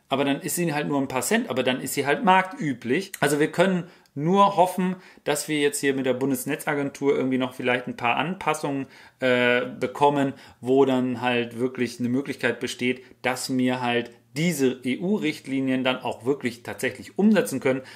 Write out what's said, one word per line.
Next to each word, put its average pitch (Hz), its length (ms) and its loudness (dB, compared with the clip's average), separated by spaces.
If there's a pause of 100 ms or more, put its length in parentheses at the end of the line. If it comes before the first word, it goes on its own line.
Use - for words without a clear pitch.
aber 135 160 0
dann 139 180 -2
ist 160 120 -6
sie 170 180 0
halt 151 140 -2
nur 143 140 0
ein 135 80 -2
paar 127 140 -2
Cent, 226 280 0
aber 127 140 0
dann 127 160 2
ist - 140 -8
sie 135 120 -2
halt 139 160 0
marktüblich. 170 960 2
Also 147 220 2
wir 156 100 2
können 180 380 0 (260)
nur 190 420 4
hoffen, 185 400 2 (280)
dass - 240 -2
wir 151 100 0
jetzt 143 220 2
hier 139 140 2
mit 131 100 -2
der 131 80 2
Bundesnetzagentur 139 1040 -2
irgendwie 131 220 0
noch 127 160 -4
vielleicht 123 320 -2
ein 123 100 -8
paar 120 200 0
Anpassungen, 147 680 -4 (340)
äh, 123 440 4
bekommen, 135 720 0 (260)
wo 135 240 4
dann 127 380 0
halt 120 360 -2
wirklich 123 400 -2
eine 120 120 -2
Möglichkeit 127 500 -2
besteht, 123 420 -2 (200)
dass 127 340 -2
wir 127 240 0
halt 120 300 -2 (260)
diese 139 480 0
E-U-Richtlinien 135 1000 -2
dann 127 200 -2
auch 113 240 -8
wirklich 127 360 -2
tatsächlich - 560 -6
umsetzen 185 420 4
können, 131 200 2 (160)